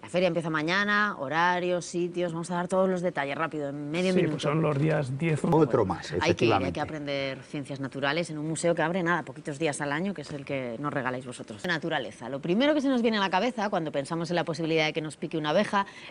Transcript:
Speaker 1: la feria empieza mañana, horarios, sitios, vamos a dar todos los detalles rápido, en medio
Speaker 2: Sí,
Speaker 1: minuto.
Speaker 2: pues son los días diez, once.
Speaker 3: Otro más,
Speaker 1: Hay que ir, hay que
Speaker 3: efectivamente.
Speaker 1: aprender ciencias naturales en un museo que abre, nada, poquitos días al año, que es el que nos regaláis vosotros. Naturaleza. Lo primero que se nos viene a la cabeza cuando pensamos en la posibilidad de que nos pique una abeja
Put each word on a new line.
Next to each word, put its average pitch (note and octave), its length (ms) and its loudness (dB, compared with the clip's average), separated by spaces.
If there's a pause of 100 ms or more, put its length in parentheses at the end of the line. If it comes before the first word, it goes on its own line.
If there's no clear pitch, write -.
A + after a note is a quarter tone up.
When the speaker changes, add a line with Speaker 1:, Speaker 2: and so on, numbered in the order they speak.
Speaker 1:
la G#2 60 -14
feria F#3 200 4
empieza E3+ 200 0
mañana, G3 680 2
horarios, F3 640 2
sitios, F3 480 -2
vamos E3 180 -4
a F#3 40 -2
dar F3 140 -2
todos F#3+ 200 4
los F#3 140 0
detalles C#3 340 -2
rápido, D3+ 320 -2
en D3 220 -6
medio F3+ 220 2
Speaker 2:
Sí, F#3 40 4
Speaker 1:
minuto. E3 160 4
Speaker 2:
pues D3+ 120 -4
son D3+ 180 2
los D3+ 160 2
días D3 400 0
diez, D#3+ 260 0
once. E3+ 140 4
Speaker 3:
Otro B2+ 260 6
más, F#2 280 -4
Speaker 1:
Hay E2 60 0
que - 0 -
ir, C#3+ 60 2
hay D#3 40 4
que - 20 4
Speaker 3:
efectivamente. A#2+ 500 2
Speaker 1:
aprender C#3+ 640 -4
ciencias C#3 380 -8
naturales C#3 500 -2
en D#3 80 -6
un D3+ 100 -4
museo E3 260 2
que E3+ 60 -2
abre, E3+ 220 2
nada, E3+ 240 2
poquitos D3 320 -10
días D3 240 0
al C#3+ 100 -2
año, F3+ 220 -2
que D3+ 80 -10
es - 100 -12
el C#3 140 -8
que C3 340 -4
nos D3 100 -2
regaláis B2+ 360 -2
vosotros. B2 400 -10
Naturaleza. D3 640 -2
Lo C#3 100 -6
primero A3+ 320 2
que D4+ 80 2
se C4+ 80 0
nos B3+ 140 2
viene A3+ 160 2
a - 20 2
la F#3+ 80 2
cabeza G3+ 400 0
cuando E3 240 -2
pensamos E3 380 -2
en F3 60 0
la E3 80 2
posibilidad D#3+ 420 0
de D3+ 80 -2
que D#3 80 -2
nos D#3 160 -8
pique E3 180 -6
una D3+ 140 0
abeja G3 340 4 (260)